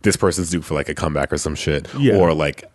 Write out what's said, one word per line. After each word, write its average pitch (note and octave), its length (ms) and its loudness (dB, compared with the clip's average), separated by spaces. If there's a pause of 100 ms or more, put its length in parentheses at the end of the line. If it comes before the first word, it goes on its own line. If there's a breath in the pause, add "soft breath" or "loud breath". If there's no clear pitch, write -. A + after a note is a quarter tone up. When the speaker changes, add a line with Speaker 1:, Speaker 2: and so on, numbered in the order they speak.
Speaker 1:
this G2 140 2
person's F2 340 0
due E2+ 120 -2
for, - 120 -6
like, D2 140 -2
a D#2+ 60 -4
comeback D2 380 -2
or D2+ 60 -2
some D#2+ 160 -4
shit," D2 320 -2 (120)
Speaker 2:
Yeah. C3 180 4
Speaker 1:
or, F2 180 6
like, D2 300 -2 (100)